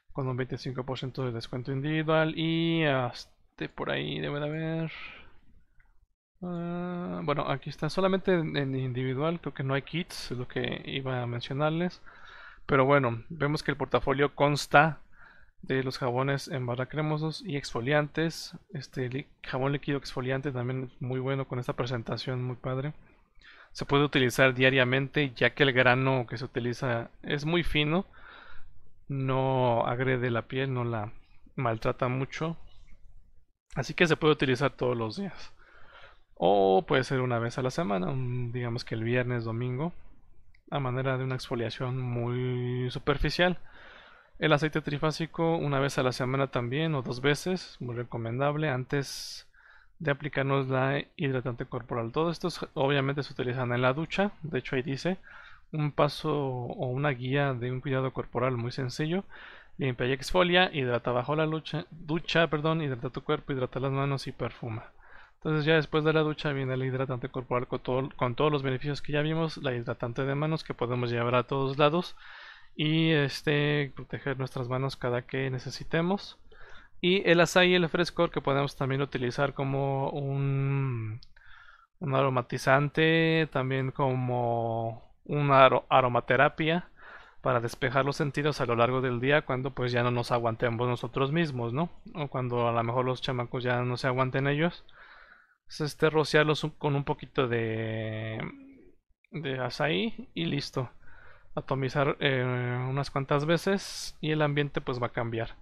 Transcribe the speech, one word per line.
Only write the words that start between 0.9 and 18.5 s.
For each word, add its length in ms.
ciento 280
de 60
descuento 400
individual 680
y 480
hasta 920
por 160
ahí 280
debe 200
de 60
haber. 460
Ah, 840
bueno, 260
aquí 200
está 200
solamente 440
en, 220
en 200
individual, 640
creo 120
que 100
no 100
hay 80
kits, 500
es 60
lo 100
que 380
iba 360
a 60
mencionarles. 760
Pero 200
bueno, 440
vemos 340
que 80
el 60
portafolio 580
consta 680
de 220
los 140
jabones 520
en 160
barra 220
cremosos 580
y 100
exfoliantes, 1000